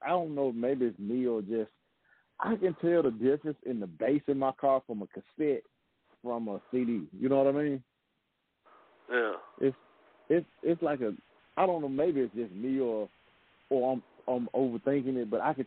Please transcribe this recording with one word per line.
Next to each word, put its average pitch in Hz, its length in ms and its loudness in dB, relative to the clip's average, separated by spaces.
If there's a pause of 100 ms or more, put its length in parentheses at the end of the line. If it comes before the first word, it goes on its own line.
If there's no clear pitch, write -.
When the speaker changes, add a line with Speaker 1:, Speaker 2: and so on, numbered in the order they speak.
Speaker 1:
I 143 80 -6
don't 165 260 0
know, 139 160 2
maybe 123 340 0
it's 110 140 -2
me 120 260 -2
or 113 160 0
just, 107 300 -4 (680)
I 226 160 0
can 185 200 0
tell 170 260 4
the 135 100 4
difference 139 540 0
in 120 140 -2
the 98 80 -4
bass 120 400 0
in 139 100 0
my 135 160 2
car 135 320 2
from 107 160 -6
a 92 60 -8
cassette 135 560 -2 (600)
from 117 240 -4
a 98 140 -6 (100)
C 127 140 0
D. 110 220 -2 (120)
You 127 100 0
know 135 140 4
what 139 120 4
I - 80 0
mean? 139 200 -2 (1300)
Speaker 2:
Yeah. 113 240 0 (280)
Speaker 1:
It's, 135 160 2 (500)
it's, 165 180 2 (160)
it's 170 200 0
like 147 180 0
a, 110 140 -2 (420)
I 180 100 2
don't 170 160 0
know, 143 60 -4
maybe 143 320 0
it's 117 160 -2
just 113 160 -6
me 131 300 -2
or, 107 260 -2 (640)
or 131 240 2
I'm, 120 100 -4 (240)
I'm 123 260 -2
overthinking 131 640 0
it, 117 160 -2
but 113 80 0
I 139 140 0
can 131 140 -4